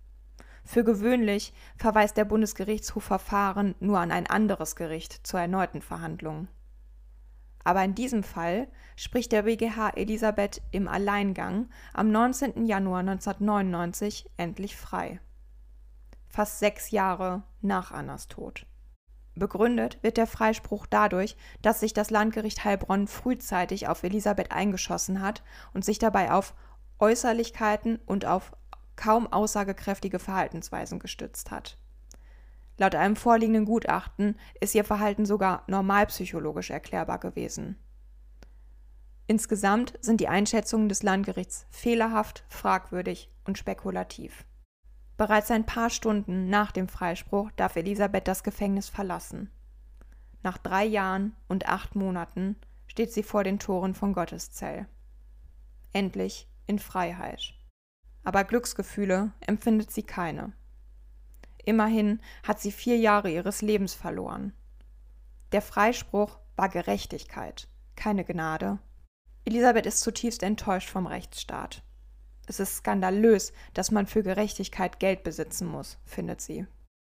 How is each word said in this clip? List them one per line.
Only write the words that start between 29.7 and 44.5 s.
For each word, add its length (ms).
Verhaltensweisen 800
gestützt 520
hat. 260
Laut 180
einem 200
vorliegenden 500
Gutachten 720
ist 140
ihr 100
Verhalten 420
sogar 420
normalpsychologisch 1040
erklärbar 480
gewesen. 580
Insgesamt 720
sind 180
die 80
Einschätzungen 600
des 140
Landgerichts 640
fehlerhaft, 800
fragwürdig 840
und 120
spekulativ. 880